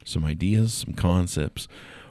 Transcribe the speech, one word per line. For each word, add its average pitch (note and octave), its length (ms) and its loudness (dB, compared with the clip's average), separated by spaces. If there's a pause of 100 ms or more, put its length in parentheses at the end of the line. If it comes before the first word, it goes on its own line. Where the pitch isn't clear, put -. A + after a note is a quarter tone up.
some D#2+ 200 -2
ideas, G2+ 500 2
some - 180 -6
concepts. F2 760 0 (420)